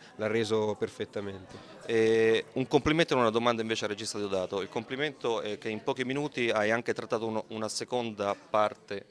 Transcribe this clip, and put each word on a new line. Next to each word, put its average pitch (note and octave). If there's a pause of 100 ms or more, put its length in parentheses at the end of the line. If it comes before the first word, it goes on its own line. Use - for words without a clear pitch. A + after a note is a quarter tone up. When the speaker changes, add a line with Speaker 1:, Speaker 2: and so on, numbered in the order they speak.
(160)
Speaker 1:
l'ha G#2+
reso G#2+
perfettamente. G2+ (120)
Speaker 2:
E... A2+
un C3
complimento D3+
e -
una A#2
domanda A#2
invece A2
al G#2
regista G#2
Diodato. F#2+
Il G2
complimento B2+
è G#2
che A2+
in G#2+
pochi C3
minuti C3
hai G#2+
anche A#2
trattato A2+
uno, A2
una A2
seconda G#2+
parte -